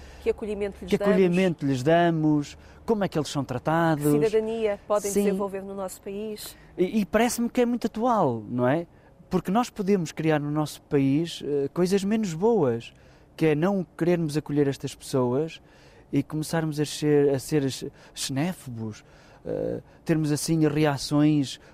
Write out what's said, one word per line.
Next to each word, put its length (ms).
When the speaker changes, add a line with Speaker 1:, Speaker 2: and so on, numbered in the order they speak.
Speaker 1:
Que 80
acolhimento 520
lhes 100
Speaker 2:
que 80
Speaker 1:
damos? 140
Speaker 2:
acolhimento 520
lhes 160
damos, 760
como 180
é 40
que 100
eles 100
são 160
tratados. 600
Speaker 1:
Que 80
cidadania 760
podem 220
Speaker 2:
Sim. 140
Speaker 1:
desenvolver 400
no 100
nosso 260
país? 560
Speaker 2:
E, 240
e 60
parece-me 420
que 120
é 40
muito 220
atual, 600
não 200
é? 180
Porque 180
nós 180
podemos 440
criar 280
no 120
nosso 320
país, 600
eh, 300
coisas 300
menos 320
boas, 580
que 120
é 80
não 280
querermos 400
acolher 300
estas 260
pessoas 680
e 120
começarmos 560
a 60
ser, 480
a 60
ser 240
x-, 220
xenéfobos, 880
eh, 360
termos 260
assim 360
reações, 920